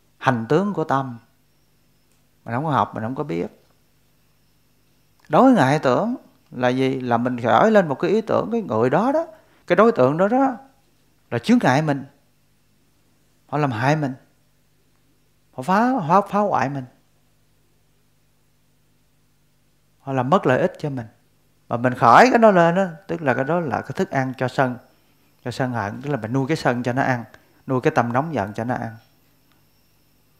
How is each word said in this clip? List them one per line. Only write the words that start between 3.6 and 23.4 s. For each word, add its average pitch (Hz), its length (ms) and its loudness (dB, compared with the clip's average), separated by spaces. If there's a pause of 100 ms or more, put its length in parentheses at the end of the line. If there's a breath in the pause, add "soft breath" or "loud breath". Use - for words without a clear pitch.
Đối 226 240 6
ngại 147 260 2
tưởng 151 380 0 (340)
là 123 180 -2
gì? 131 320 -2
Là 123 160 -2
mình 123 240 -2
khởi 117 300 4
lên 202 180 4
một 139 60 -4
cái 165 160 -4
ý 220 100 0
tưởng, 151 320 -2
cái 233 100 -4
người 127 280 0
đó 208 220 0
đó, 320 140 -2 (400 loud breath)
cái 175 100 2
đối 226 160 6
tượng 135 240 2
đó 190 120 2
đó 247 280 0 (760)
là 120 80 -4
chướng 240 240 2
ngại 143 200 2
mình, 139 220 -4 (1400)
họ 147 120 -6
làm 147 120 0
hại 127 260 0
mình, 135 180 -4 (1400)
họ 127 100 -12
phá, 208 300 0 (160)
phá, 190 120 4
phá 202 180 -4
hoại 175 300 0
mình, 139 160 -8 (3250)
họ 139 120 -10
làm 131 180 -2
mất 190 160 2
lợi 127 140 2
ích 180 180 0
cho 151 120 -6
mình. 123 160 -10 (600)
Mà 120 80 -4
mình 120 180 0
khởi 139 360 8
cái 247 80 2
đó 220 120 8
lên 170 240 4
đó, 190 120 0 (200)
tức 165 160 -8
là 131 120 0
cái 135 100 -2